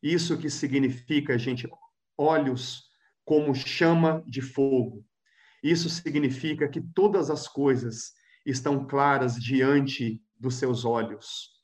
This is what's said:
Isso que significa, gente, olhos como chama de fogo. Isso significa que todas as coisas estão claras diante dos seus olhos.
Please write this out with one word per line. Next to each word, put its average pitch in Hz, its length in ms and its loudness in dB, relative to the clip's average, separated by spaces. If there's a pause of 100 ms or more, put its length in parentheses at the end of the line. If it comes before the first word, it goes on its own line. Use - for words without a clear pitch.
Isso 165 360 0
que 151 120 -6
significa, 135 880 0
gente, 123 300 -4 (500)
olhos 143 680 0 (400)
como 147 320 2
chama 165 720 2
de 131 140 -6
fogo. 131 640 0 (580)
Isso 165 260 2
significa 147 800 -2
que 165 140 -6
todas 185 480 2
as 147 180 -4
coisas 120 640 0 (340)
estão 139 400 -2
claras 139 500 2
diante 131 840 0 (160)
dos 123 180 -4
seus 123 280 -2
olhos. 113 680 -4 (120)